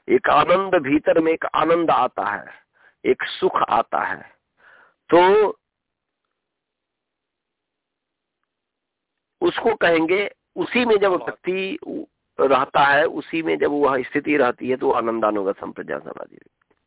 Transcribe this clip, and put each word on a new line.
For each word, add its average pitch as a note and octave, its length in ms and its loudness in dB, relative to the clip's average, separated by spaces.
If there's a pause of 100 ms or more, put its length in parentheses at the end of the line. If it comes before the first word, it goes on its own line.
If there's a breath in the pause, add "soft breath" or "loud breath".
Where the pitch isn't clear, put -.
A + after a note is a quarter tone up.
एक B2+ 200 2
आनंद, F3+ 460 2
भीतर D#3 440 0
में D#3+ 140 0
एक - 120 -6
आनंद E3 460 0
आता A#2+ 340 -2
है, G2+ 200 -6 (600 soft breath)
एक - 180 0
सुख - 320 -4 (140)
आता - 300 0
है। F#2 320 -8 (760 soft breath)
तो F#3+ 380 6 (4000)
उसको - 340 -2
कहेंगे, E3+ 560 0 (240)
उसी A3 300 -2
में A3 120 4
जब G3 140 2
व्यक्ति F3+ 680 -6 (640)
रहता C3+ 380 2
है, C#3+ 260 4
उसी D#3+ 360 -6
में D#3+ 160 -2
जब D3+ 140 -2
वह C#3 320 0
स्थिति D3 340 -2
रहती B2 320 0
है, B2+ 60 0
तो C3+ 160 0
आनंदानुगत A2 640 -2
संप्रज्ञान D#2+ 440 -10
समाधि। - 380 -16 (500)